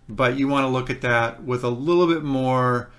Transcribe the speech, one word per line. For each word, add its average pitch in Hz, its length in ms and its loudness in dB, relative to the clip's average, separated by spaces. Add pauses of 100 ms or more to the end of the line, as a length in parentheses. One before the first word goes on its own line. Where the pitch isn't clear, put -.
but 123 300 0
you 139 100 0
want 139 160 2
to 135 40 0
look 127 220 -2
at 127 120 -6
that 117 420 0
with 123 200 -4
a 123 60 0
little 165 380 2
bit 165 160 0
more 127 760 0